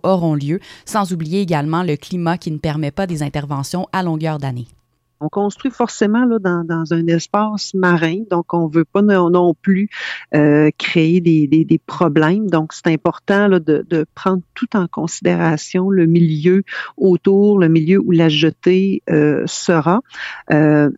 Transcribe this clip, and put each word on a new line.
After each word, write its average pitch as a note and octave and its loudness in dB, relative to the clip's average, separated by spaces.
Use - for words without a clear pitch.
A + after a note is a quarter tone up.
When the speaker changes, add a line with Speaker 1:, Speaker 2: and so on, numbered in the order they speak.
Speaker 1:
auront E3+ 0
lieu, D3 -4
sans G3 -4
oublier E3 -4
également D#3+ -2
le D#3 -2
climat F3 -4
qui E3 -8
ne D3+ -6
permet D3+ -4
pas G3 -4
des D3+ -6
interventions C#3+ -6
à F#3 -4
longueur D#3 -4
d'année. B2+ -8
Speaker 2:
On D3+ -6
construit G3+ -4
forcément, A3+ -2
là, A3+ 0
dans, F3 -2
dans E3 -4
un E3 0
espace G#3 -2
marin, F3 0
donc E3+ -2
on E3+ 0
veut D#3 0
pas - -2
non, F#3+ 4
non F3 4
plus, G3 -2
euh, D3+ 4
créer E3+ 0
des, D#3+ 2
des, D#3 4
des D#3+ 2
problèmes. E3+ 0
Donc, D#3 -2
c'est - -6
important, G3 0
là, F#3 4
de, D3+ 0
de D#3+ -2
prendre F#3 -2
tout - -8
en F#3 0
considération, E3+ -2
le F#3+ 2
milieu E3 2
autour, G3 2
le E3 4
milieu E3 2
où - 0
la E3 4
jetée, F3+ 0
euh, D3+ 0
sera. E3+ 0
Euh, D3+ 4